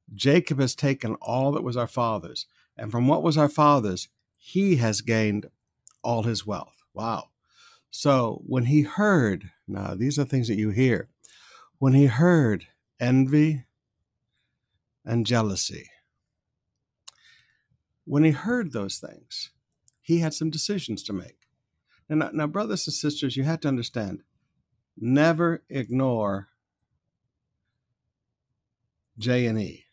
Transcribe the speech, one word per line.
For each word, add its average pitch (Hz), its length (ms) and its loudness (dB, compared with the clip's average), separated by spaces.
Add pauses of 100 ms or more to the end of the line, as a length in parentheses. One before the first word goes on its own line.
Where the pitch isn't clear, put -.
(120)
"Jacob 139 480 2
has 127 140 0
taken 135 420 -4
all 131 360 -2
that - 120 -4
was 123 120 -6
our 117 120 -4
father's, - 580 -6 (300)
and 110 140 -12
from 120 180 2
what 160 140 4
was 160 160 2
our 147 100 4
father's, 143 600 2 (280)
he 190 400 0
has 113 240 0
gained 107 500 -2 (520)
all 117 220 -2
his 107 220 -4
wealth." - 360 -8 (100)
Wow. 110 380 -8 (600)
So 131 560 0
when 123 200 0
he 147 160 4
heard, 147 680 2 (160)
now 98 280 -6
these 135 240 -2
are 139 60 2
things 127 240 -2
that 107 100 -2
you 107 120 0
hear, 117 380 2 (680)
when 135 160 4
he 139 120 8
heard 131 600 4 (340)
envy 131 640 4 (1400)
and 113 220 0
jealousy, 110 640 -2 (2250)
when 143 180 2
he 160 80 6
heard 196 420 -2
those 104 260 -6
things, - 520 -16 (500)
he 170 180 0
had 160 160 -2
some 156 160 -4
decisions 156 520 -6
to 104 100 -10
make. - 360 -12 (600)
Now, 151 80 -2
now, 156 160 0
now, 151 140 -2
brothers 202 400 -4
and 147 80 -8
sisters, 147 420 -4
you 135 80 -4
have 160 160 -2
to 151 80 -4
understand, 117 540 -6 (720)
never 160 720 2
ignore 120 800 -2 (2750)
J 123 280 0
and 110 120 0
E. - 340 -8